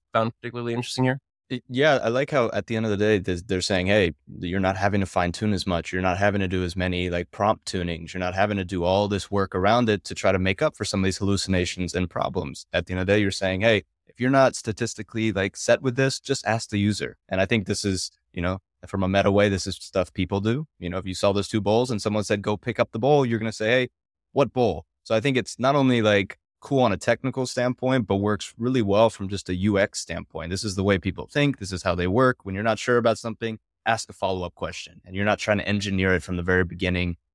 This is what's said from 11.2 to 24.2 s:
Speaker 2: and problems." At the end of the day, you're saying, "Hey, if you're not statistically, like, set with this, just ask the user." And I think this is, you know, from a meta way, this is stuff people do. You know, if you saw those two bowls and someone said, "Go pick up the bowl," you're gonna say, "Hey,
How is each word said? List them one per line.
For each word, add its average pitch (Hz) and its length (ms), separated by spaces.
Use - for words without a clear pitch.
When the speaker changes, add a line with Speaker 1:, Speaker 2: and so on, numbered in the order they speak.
Speaker 2:
and 92 160
problems." - 600
At 90 140
the 90 80
end 90 60
of 92 60
the 98 60
day, 107 80
you're 98 100
saying, 92 300
"Hey, 107 240
if - 100
you're 123 100
not 135 280
statistically, 110 760
like, 95 260
set - 260
with 131 120
this, 135 240
just - 280
ask 113 240
the 104 100
user." 101 360
And 95 120
I 98 60
think 107 200
this 104 180
is, 95 260
you 90 100
know, 92 160
from 98 160
a 92 40
meta 98 220
way, 101 180
this 98 200
is 90 80
stuff - 360
people 98 280
do. 120 260
You 87 100
know, 92 80
if 92 80
you 90 80
saw 101 180
those 98 140
two 110 140
bowls 113 320
and 104 100
someone 107 220
said, 104 180
"Go 104 140
pick 113 240
up 117 100
the - 80
bowl," 139 260
you're 117 140
gonna 110 140
say, 107 180
"Hey, 127 180